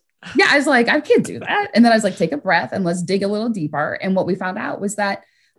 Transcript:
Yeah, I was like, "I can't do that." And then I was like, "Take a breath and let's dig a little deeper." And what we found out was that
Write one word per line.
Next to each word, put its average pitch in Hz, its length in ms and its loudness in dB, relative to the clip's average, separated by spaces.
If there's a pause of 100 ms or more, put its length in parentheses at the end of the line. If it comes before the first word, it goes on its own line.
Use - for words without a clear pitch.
(340)
Yeah, 262 160 4
I 262 60 4
was 277 100 2
like, 247 220 4
"I 202 120 2
can't 277 240 2
do - 140 -8
that." 202 360 -4
And 233 100 8
then 233 80 6
I - 20 6
was 220 100 2
like, 185 120 -2
"Take - 160 -2
a 285 40 -4
breath 180 360 0
and 196 120 -2
let's 180 180 -2
dig 185 200 -2
a 196 60 -2
little 208 200 -2
deeper." 151 520 -4
And 190 160 -2
what 180 100 0
we 175 80 -2
found 185 240 -6
out - 220 -8
was 202 160 -6
that 202 280 -4 (340)